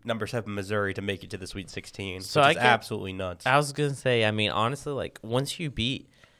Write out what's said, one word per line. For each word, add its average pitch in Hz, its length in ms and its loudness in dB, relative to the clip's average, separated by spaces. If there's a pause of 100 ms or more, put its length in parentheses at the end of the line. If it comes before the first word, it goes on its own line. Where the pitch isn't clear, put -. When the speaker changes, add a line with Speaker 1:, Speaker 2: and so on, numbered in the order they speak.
Speaker 1:
number 113 240 -2
seven 104 280 -4
Missouri 101 400 0
to 95 60 -6
make 98 220 -4
it 90 60 -16
to 104 80 -8
the 92 100 -8
Sweet 95 220 -10
sixteen, 95 500 -8
Speaker 2:
So 117 220 2
Speaker 1:
which 139 60 8
Speaker 2:
I - 20 8
Speaker 1:
is 147 80 4
Speaker 2:
get, 123 80 2
Speaker 1:
absolutely 110 480 2
nuts. 92 320 -6
Speaker 2:
I 131 100 6
was 143 160 4
gonna 143 240 -2
say, 120 300 4
I 107 60 4
mean, 107 200 2
honestly, 127 400 0
like, 117 320 -6
once 123 340 -2
you 160 120 -4
beat 117 400 -2 (300)